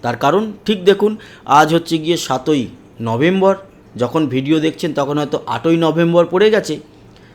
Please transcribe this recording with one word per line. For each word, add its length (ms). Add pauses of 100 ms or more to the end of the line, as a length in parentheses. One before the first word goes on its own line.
তার 140
কারণ 360 (120)
ঠিক 200
দেখুন, 320 (280)
আজ 300
হচ্ছে 240
গিয়ে 180
সাতই 500 (340)
নভেম্বর, 540 (420)
যখন 300
ভিডিও 340
দেখছেন 320
তখন 260
হয়তো 280
আটই 300
নভেম্বর 500
পড়ে 240
গেছে, 300 (540)